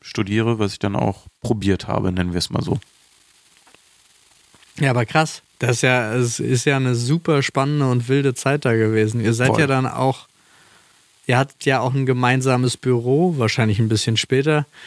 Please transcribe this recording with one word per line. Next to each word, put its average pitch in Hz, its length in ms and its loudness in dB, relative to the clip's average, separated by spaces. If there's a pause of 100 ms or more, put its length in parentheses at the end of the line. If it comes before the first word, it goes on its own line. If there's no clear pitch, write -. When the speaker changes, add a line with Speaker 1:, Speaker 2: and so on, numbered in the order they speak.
Speaker 1:
studiere, 110 560 -2
was 101 140 -2
ich - 60 -14
dann 101 180 -2
auch - 300 -2 (140)
probiert 98 460 -2
habe, 98 260 -2
nennen 90 220 -2
wir's 87 160 -4
mal - 120 -2
so. 87 180 -2 (2000)
Speaker 2:
Ja, 143 100 2
aber 120 160 0
krass. - 360 -2 (160)
Das 123 180 0
ist - 60 -4
ja, 123 320 2
es 123 240 -2
ist 120 260 -2
ja 143 120 2
eine 127 180 0
super 143 480 0
spannende 139 480 0
und 123 180 0
wilde 139 260 2
Zeit 143 300 -2
da 120 100 2
gewesen. 110 460 2
Ihr 113 140 2
seid 123 140 2
Speaker 1:
Voll. 113 120 2
Speaker 2:
ja 151 60 4
dann 135 200 0
auch, - 420 -4 (1000)
ihr 123 100 2
hattet 135 280 -4
ja 135 160 2
auch 127 140 -2
ein 135 120 0
gemeinsames 127 720 2
Büro, 131 600 0
wahrscheinlich 110 420 2
ein 110 80 2
bisschen 110 280 0
später. 139 500 0 (200)